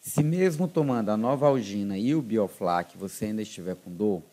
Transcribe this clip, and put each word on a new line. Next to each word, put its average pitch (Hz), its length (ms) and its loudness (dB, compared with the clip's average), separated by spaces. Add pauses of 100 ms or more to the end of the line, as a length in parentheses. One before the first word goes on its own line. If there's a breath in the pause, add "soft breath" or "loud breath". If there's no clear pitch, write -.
Se - 220 0
mesmo 170 460 2
tomando 127 400 0
a 107 80 2
Novalgina 110 800 2
e 123 160 2
o 160 80 0
Bioflac 95 720 -2
você 95 280 -8
ainda 107 180 -4
estiver 92 320 -8
com - 160 -16
dor 90 320 0 (100)